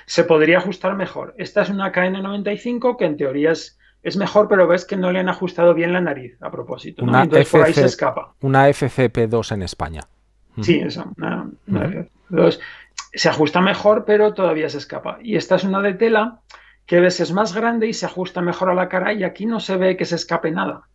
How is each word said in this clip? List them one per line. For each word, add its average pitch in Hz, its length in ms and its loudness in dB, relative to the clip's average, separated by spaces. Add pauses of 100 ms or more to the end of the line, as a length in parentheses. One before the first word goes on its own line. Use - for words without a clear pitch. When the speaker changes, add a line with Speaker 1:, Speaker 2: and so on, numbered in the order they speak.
Speaker 1:
Se - 180 0
podría 165 340 4
ajustar 190 380 -4
mejor. 143 420 -10
Esta 202 240 -2
es - 60 -2
una 196 240 -4
K 185 140 0
N 190 160 -4
noventa 202 280 -6
y 208 80 -6
cinco 240 380 -2
que 208 80 -2
en 151 120 0
teoría 147 360 0
es, - 260 -8 (240)
es 175 140 -6
mejor, 202 320 2
pero 190 180 6
ves 175 180 2
que - 120 -6
no 180 160 0
le 185 80 -2
han 185 80 -2
ajustado 175 460 2
bien 170 180 0
la 180 80 0
nariz 135 420 -6
a - 80 -10
propósito, - 520 -12
¿no? 120 80 0
Speaker 2:
Una 120 140 6
Speaker 1:
Entonces 151 260 4
por 160 120 6
ahí 160 120 4
se 147 80 4
Speaker 2:
F 131 60 6
C, 127 40 0
Speaker 1:
escapa. - 480 -4
Speaker 2:
una 135 280 6
F 143 180 2
F 120 240 0
P 117 160 0
dos 110 260 -2
en 101 100 -4
España. 80 380 -8 (540)
Ujú. 107 100 -6
Speaker 1:
Sí, 156 160 2
esa, - 240 -8 (120)
una, - 320 -8 (180)
una 196 140 -2
Speaker 2:
Ujú. - 80 -4
Speaker 1:
F 185 120 -8
F 170 100 -14 (200)
P 180 60 -4
dos. 170 240 2 (520)
Se - 160 0
ajusta 151 320 2
mejor, 208 440 2
pero 208 300 2
todavía 160 340 -2
se 139 100 -8
escapa. - 440 -10
Y 220 140 -4
esta 165 180 0
es 180 80 2
una 196 200 0
de 202 120 0
tela 226 460 0 (440)
que 175 140 2
ves 175 220 4
es 156 120 -2
más 202 220 0
grande 226 320 0
y 226 60 -2
se 180 140 -6
ajusta 185 340 -8
mejor 180 300 -2
a 180 40 2
la 180 140 0
cara 185 240 -2
y 208 100 -4
aquí 185 240 -6
no 226 140 -2
se 190 160 -4
ve 185 200 2
que 175 80 -2
se 165 120 -4
escape 165 340 -4
nada, 170 440 -6